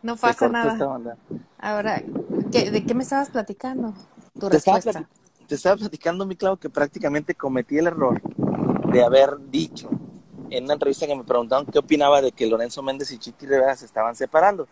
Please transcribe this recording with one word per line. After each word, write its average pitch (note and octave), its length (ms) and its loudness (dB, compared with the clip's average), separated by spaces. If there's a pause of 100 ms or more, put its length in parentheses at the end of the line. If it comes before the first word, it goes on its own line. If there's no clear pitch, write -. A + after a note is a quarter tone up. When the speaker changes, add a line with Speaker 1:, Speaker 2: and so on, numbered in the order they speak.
Speaker 1:
No A#3 140 -6
Speaker 2:
Se A3+ 60 -10
Speaker 1:
pasa A#3 240 2
Speaker 2:
cortó A#3+ 60 2
Speaker 1:
nada. A#3 200 0
Speaker 2:
esta A3+ 160 -2
onda. A#3 280 -8 (420)
Speaker 1:
Ahora, G#3 440 -4 (500)
¿qué, G#3 180 2
de G#3+ 140 -2
qué A#3 100 -2
me B3 80 0
estabas C#4 280 -2
platicando? A#3 640 -6 (440)
Tu G3 100 -4
Speaker 2:
Te D#3+ 80 4
estaba F#3+ 220 6
Speaker 1:
respuesta. F#3+ 220 -2
Speaker 2:
plati-, - 460 -20
te - 80 -6
estaba F3+ 220 4
platicando, F#3+ 500 -4
mi F#3+ 100 -8
Clau, F#3+ 200 0
que D3+ 140 -10
prácticamente D3 640 -2
cometí C3 440 -2
el E3 100 2
error C3+ 320 0 (720)
de B2 120 6
haber C3+ 340 6 (120)
dicho - 400 -4 (600)
en B2+ 140 -4
una C#3+ 100 0
entrevista C#3+ 320 -2
que C#3+ 100 -2
me B2+ 80 -10
preguntaron B2 420 0
qué - 120 0
opinaba C#3+ 440 4
de C3 100 0
que A#2+ 140 -2
Lorenzo A#2 360 -2
Méndez C3+ 300 -6
y A#2+ 60 -16
Chiqui A#2+ 260 -16
Rivera C3+ 320 4
se C3 80 -20
estaban A2+ 300 -2
separando. D#3+ 580 2